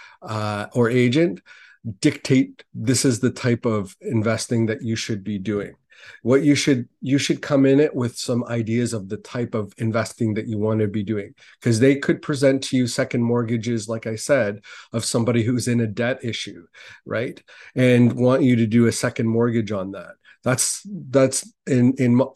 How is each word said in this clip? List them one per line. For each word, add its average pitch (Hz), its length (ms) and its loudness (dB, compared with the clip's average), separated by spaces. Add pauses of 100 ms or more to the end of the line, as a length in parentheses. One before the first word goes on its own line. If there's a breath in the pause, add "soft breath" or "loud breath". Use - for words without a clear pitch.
(240 loud breath)
uh, 107 500 -6
or 120 160 2
agent 127 500 2 (600 loud breath)
dictate - 640 0 (100)
this 117 300 -2
is 120 160 2
the 123 100 2
type 120 360 -2
of 104 340 -4
investing 113 640 -2
that 110 160 -6
you 113 140 -4
should 107 260 -8
be 104 160 -6
doing. 101 360 -6 (480 loud breath)
What 131 200 2
you 143 120 4
should, 127 340 0 (120)
you 135 180 0
should 139 220 -2
come 139 240 2
in 135 160 6
it 151 140 2
with 120 220 -2
some 120 280 -4
ideas 117 480 -2
of 95 160 -8
the 104 100 -8
type 120 360 -8
of 104 240 -4
investing 110 560 -2
that 110 120 -6
you 110 120 -6
want 107 220 0
to 107 80 0
be 104 140 -4
doing, 101 320 -6 (260 soft breath)
'cause 113 180 2
they 135 180 6
could 160 240 -2
present 135 440 0
to - 120 -4
you 127 100 2
second 123 360 -2
mortgages, 117 640 -2
like 113 180 -8
I 110 100 -6
said, 107 440 0 (320 loud breath)
of 117 120 -4
somebody 117 400 0
who's 123 240 -2
in 120 120 2
a 113 60 0
debt 117 360 -4
issue, 101 440 -10 (400 loud breath)
right? 113 360 -6 (320 loud breath)
And 123 400 6
want 127 280 2
you 123 140 4
to 113 100 2
do 117 200 4
a 113 60 2
second 120 360 -2
mortgage 113 440 0
on 98 200 -6
that. 92 220 -16 (280 soft breath)
That's, - 420 -2
that's 135 680 0 (160)
in, 127 300 4
in 120 200 2
my, 143 200 4